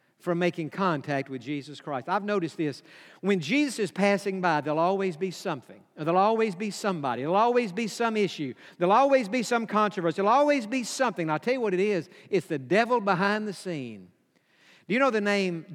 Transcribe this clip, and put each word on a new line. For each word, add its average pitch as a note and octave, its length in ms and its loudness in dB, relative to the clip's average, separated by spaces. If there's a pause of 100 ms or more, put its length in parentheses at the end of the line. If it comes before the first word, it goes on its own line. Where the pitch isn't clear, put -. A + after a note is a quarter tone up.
(200)
from F3 180 -2
making E3+ 320 -2
contact D3 640 -2
with C3 100 -8
Jesus C#3 400 -10
Christ. C3+ 260 -8
I've F#3+ 160 0
noticed G3+ 340 -2
this. D3 260 -4 (380)
When F#3+ 180 2
Jesus A#3+ 400 0
is G3+ 120 -2
passing G3 480 0
by, E3+ 220 2
there'll D3+ 160 -2
always F#3 400 0
be F#3 140 -4
something. C3 500 -10 (160)
Or D#3+ 60 -8
there'll E3+ 160 2
always A3 340 2
be G3+ 160 -6
somebody. C#3+ 540 -4
There'll E3 120 0
always A#3+ 360 2
be A3 160 -4
some A3+ 280 -2
issue. E3 380 -2 (240)
There'll F3 160 4
always C4 360 6
be A#3+ 120 0
some A#3 240 0
controversy. G3+ 520 0
There'll G3+ 120 2
always C#4 380 4
be B3 160 -4
something. G#3+ 400 -2
And D#3+ 80 0
I'll D3+ 80 0
tell A#3+ 160 -2
you B3+ 60 -4
what G#3+ 120 0
it F3+ 60 0
is. G3 280 0 (220)
It's F#3 160 0
the D3+ 140 -4
devil A3 420 2
behind G3+ 460 0
the G3+ 60 -6
scene. A#2+ 560 -10 (800)
Do F3 60 -2
you A#3+ 60 2
know C#4 100 4
the A3 120 0
name F#3+ 540 0